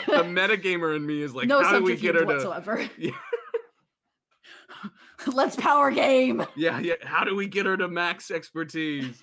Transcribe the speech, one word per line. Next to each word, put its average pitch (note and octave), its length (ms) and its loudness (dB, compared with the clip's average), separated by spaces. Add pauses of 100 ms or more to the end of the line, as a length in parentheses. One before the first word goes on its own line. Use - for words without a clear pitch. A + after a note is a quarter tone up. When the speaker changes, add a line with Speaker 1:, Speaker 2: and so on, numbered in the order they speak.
Speaker 1:
the - 60 0
Speaker 2:
<laughs> F3+ 120 6
Speaker 1:
metagamer F3+ 720 0
in D3+ 100 -4
me D3 160 -4
is C#3 120 -6
like, C3 120 -2
Speaker 2:
No C#4 160 4
Speaker 1:
"How - 160 4
do F#3+ 60 2
we F3+ 120 2
get E3+ 180 0
her E3 80 4
Speaker 2:
subterfuge D3 200 0
Speaker 1:
to" - 60 -4
Speaker 2:
whatsoever. F#3+ 460 -6
Speaker 1:
<laughs> - 40 -20
Yeah. - 180 -4 (2000)
Speaker 2:
<laughs> - 60 -
Let's C4 240 0
power C#4+ 340 4
game. C4 540 4 (120)
Speaker 1:
Yeah, E3 240 0
yeah. E3+ 220 -2
How D3+ 220 0
do G3 100 -2
we G3 120 -2
get G3 200 -2
her F#3+ 100 2
to F#3 120 -2
max F3 420 -4
expertise? D#3 920 -6